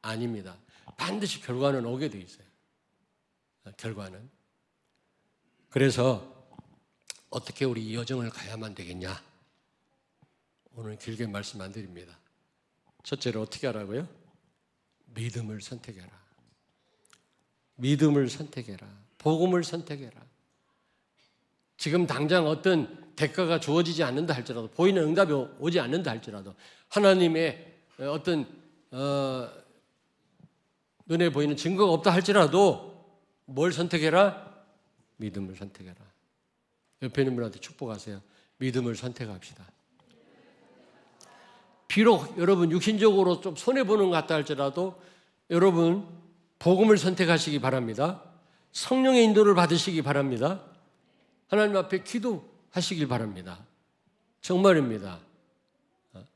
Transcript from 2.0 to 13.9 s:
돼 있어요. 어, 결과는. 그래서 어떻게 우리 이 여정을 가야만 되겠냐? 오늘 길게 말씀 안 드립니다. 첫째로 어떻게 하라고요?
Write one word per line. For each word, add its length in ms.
돼 80
있어요. 280
어, 120
결과는. 520
그래서 760
어떻게 340
우리 220
이 80
여정을 360
가야만 440
되겠냐? 480
오늘 220
길게 300
말씀 340
안 120
드립니다. 460
첫째로 400
어떻게 240
하라고요? 420